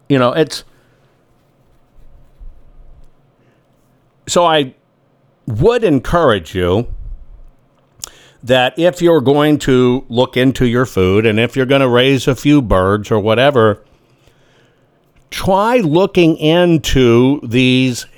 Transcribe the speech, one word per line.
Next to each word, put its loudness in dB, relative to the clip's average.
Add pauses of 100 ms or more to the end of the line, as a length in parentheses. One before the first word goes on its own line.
you 2
know, 0
it's, -4 (3500)
so 0
I -2 (720)
would 0
encourage 0
you -2 (1600)
that 0
if 0
you're 2
going 2
to 0
look -2
into 0
your 0
food 0
and 0
if -2
you're -2
gonna 0
raise 0
a 0
few 2
birds -2
or 0
whatever, 0 (1500)
try -2
looking 2
into 2
these 0 (140)